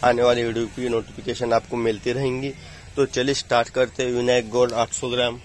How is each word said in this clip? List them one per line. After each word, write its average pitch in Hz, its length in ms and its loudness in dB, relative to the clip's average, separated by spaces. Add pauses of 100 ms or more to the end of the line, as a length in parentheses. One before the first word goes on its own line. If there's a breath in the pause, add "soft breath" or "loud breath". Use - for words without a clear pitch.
आने 120 200 4
वाली 120 200 4
video 117 240 -2
की 123 220 -4
notification 117 640 -4
आपको 113 260 0
मिलती 113 340 -2
रहेंगी। 131 400 -4 (420 loud breath)
तो 139 120 2
चलिए 131 280 0
start 120 360 0
करते 127 320 -2
हैं। 123 100 0
विनायक 123 360 2
गोल्ड 120 260 2
आठ 117 180 0
सौ - 160 -6
ग्राम 123 360 -2